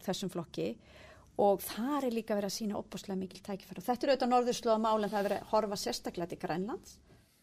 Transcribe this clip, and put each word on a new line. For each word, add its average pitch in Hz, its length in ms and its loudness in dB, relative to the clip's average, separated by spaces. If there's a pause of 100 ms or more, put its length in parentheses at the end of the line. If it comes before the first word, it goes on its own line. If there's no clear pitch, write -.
þessum 180 280 -2
flokki. 175 460 -4 (640)
Og 202 240 6
þar 269 460 -2
er - 20 -2
líka 226 240 -2
verið 202 160 0
að - 80 -6
sýna 208 160 -4
ofboðslega 190 460 -6
mikil 190 200 -8
tækifæri. 185 380 -10
Og 180 80 -10
þetta 247 160 0
er 277 80 4
auðvitað 254 220 4
norðurslóðamál, 226 720 4
en 196 60 0
það 208 100 0
er 196 80 2
verið 202 100 0
að - 140 -14
horfa 208 260 4
sérstaklega 226 500 -4
til - 140 -8
Grænlands. 190 540 -4 (460)